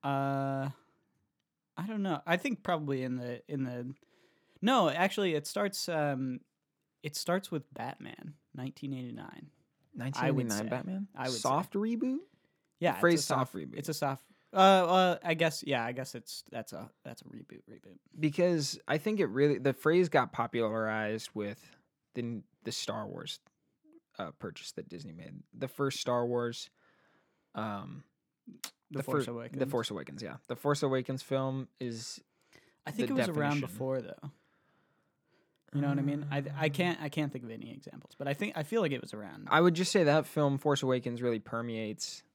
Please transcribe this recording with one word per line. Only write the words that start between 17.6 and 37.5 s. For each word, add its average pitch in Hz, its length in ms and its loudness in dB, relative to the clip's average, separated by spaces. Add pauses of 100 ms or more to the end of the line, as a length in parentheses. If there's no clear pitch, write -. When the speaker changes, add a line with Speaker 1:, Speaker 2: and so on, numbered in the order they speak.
Speaker 1:
reboot. - 280 -20 (200)
Speaker 2:
Because 156 680 2
I 151 100 2
think 214 220 0
it 156 80 4
really, 135 300 4
the 131 160 2
phrase 170 340 4
got 135 240 4
popularized 110 1000 -2
with 104 280 -6 (540)
the, 120 260 -4 (220)
the - 80 -6
Star 110 360 -4
Wars, - 320 -12 (800)
uh, 87 220 -6
purchase - 340 -10
that - 160 -12
Disney 85 240 -14
made. 87 200 -16 (240)
The 131 120 -6
first 139 320 -4
Star 123 240 0
Wars, 120 440 -4 (840)
um, 107 480 -8 (880)
Speaker 1:
The - 60 -6
Speaker 2:
the 175 60 -4
Speaker 1:
Force 143 220 0
Speaker 2:
fir-, 120 60 -6
Speaker 1:
Awakens. 120 280 -8
Speaker 2:
The 131 80 2
Force 117 240 -2
Awakens, 71 320 -8
yeah. 76 120 -8 (120)
The 123 100 -4
Force 147 260 2
Awakens 131 400 0
film 135 440 -2 (120)
is 117 400 -8 (640)
Speaker 1:
I 147 60 -8
think 214 180 0
Speaker 2:
the 277 60 0
Speaker 1:
it - 20 4
was 226 120 2
around 147 320 0
Speaker 2:
definition. - 0 -
Speaker 1:
before, 131 400 -4
though. - 300 -12 (1400)
You 143 60 2
know 143 80 2
what 143 100 2
I - 20 0
mean? 147 300 -2
I, 143 60 -2 (200)
I 160 80 2
Speaker 2:
Um, 156 60 4
Speaker 1:
can't, 175 300 0
I 147 80 -4
can't 147 220 -2
think 123 120 -10
of 113 80 -12